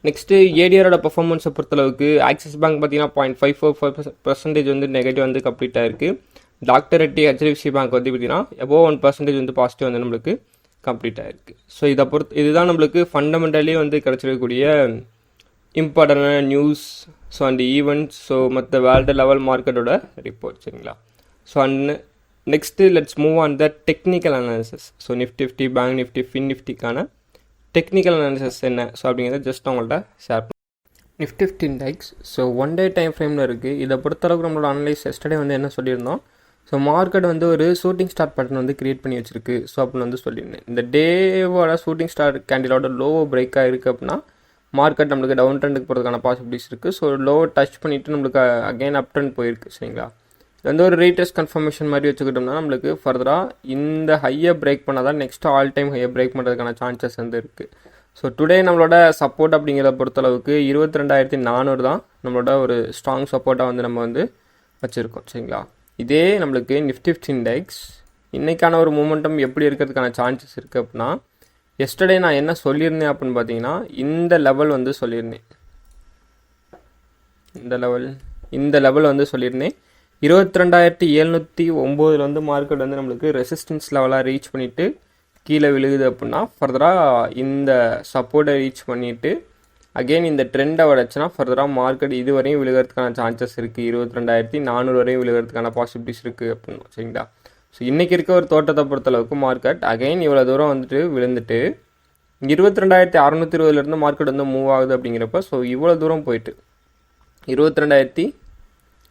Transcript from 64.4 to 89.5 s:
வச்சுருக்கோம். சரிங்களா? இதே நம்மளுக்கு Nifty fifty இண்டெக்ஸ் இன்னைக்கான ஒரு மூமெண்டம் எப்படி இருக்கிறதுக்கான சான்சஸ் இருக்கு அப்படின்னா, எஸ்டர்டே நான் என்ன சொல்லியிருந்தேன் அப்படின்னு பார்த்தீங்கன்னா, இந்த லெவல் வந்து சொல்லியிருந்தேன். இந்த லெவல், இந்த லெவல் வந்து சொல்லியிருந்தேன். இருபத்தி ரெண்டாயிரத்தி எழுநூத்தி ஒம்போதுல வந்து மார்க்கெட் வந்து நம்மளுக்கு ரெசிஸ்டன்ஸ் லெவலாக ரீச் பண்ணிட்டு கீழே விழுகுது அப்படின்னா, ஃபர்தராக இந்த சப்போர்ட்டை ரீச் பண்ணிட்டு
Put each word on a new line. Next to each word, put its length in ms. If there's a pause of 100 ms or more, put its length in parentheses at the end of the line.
வச்சுருக்கோம். 420 (100)
சரிங்களா? 340 (280)
இதே 440
நம்மளுக்கு 460
Nifty 240
fifty 220
இண்டெக்ஸ் 480 (520)
இன்னைக்கான 440
ஒரு 160
மூமெண்டம் 480
எப்படி 280
இருக்கிறதுக்கான 500
சான்சஸ் 380
இருக்கு 260
அப்படின்னா, 400 (580)
எஸ்டர்டே 400
நான் 140
என்ன 200 (100)
சொல்லியிருந்தேன் 500
அப்படின்னு 260
பார்த்தீங்கன்னா, 580
இந்த 400
லெவல் 300
வந்து 340
சொல்லியிருந்தேன். 440 (2000)
இந்த 240
லெவல், 400 (320)
இந்த 300
லெவல் 240
வந்து 280
சொல்லியிருந்தேன். 440 (440)
இருபத்தி 400
ரெண்டாயிரத்தி 600
எழுநூத்தி 540
ஒம்போதுல 420
வந்து 240
மார்க்கெட் 480
வந்து 120
நம்மளுக்கு 320
ரெசிஸ்டன்ஸ் 580
லெவலாக 320
ரீச் 280
பண்ணிட்டு 460 (460)
கீழே 260
விழுகுது 400
அப்படின்னா, 400 (120)
ஃபர்தராக 760
இந்த 640 (120)
சப்போர்ட்டை 420
ரீச் 300
பண்ணிட்டு 600 (500)